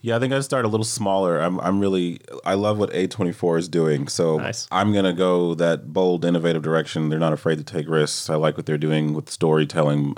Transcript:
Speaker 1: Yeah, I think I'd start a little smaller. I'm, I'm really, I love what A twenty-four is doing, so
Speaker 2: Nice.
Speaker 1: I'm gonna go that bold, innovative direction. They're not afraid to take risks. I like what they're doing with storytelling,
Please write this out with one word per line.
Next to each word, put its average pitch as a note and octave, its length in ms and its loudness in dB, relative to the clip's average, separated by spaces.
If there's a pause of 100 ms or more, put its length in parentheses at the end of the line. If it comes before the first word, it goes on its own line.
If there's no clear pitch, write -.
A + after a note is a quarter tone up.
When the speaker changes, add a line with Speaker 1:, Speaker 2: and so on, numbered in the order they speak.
Speaker 1:
Yeah, A#2 140 0
I - 20 2
think B2+ 160 0
I'd C3+ 100 0
start C3 220 0
a - 20 2
little A2 160 0
smaller. G2 560 2
I'm, F2+ 200 0
I'm G2 200 0
really, F#2 400 0 (240)
I F2+ 100 0
love G#2 220 0
what G#2 180 -2
A F#2 120 0
twenty-four F2 500 -2
is E2+ 140 -2
doing, D2+ 360 0
so D#2+ 300 0
Speaker 2:
Nice. - 340 -6
Speaker 1:
I'm G2+ 220 2
gonna F#2+ 220 2
go F2 400 2
that D#2+ 400 0
bold, F2+ 320 2
innovative E2+ 360 2
direction. D#2+ 460 -2
They're D#2 100 -2
not D#2+ 140 0
afraid D#2 240 -2
to D2 80 -10
take D#2 240 -6
risks. D#2 400 0
I D#2+ 60 -2
like D#2 240 0
what D2+ 80 -10
they're D#2 100 0
doing D2+ 380 0
with D2+ 160 -8
storytelling, D2 880 0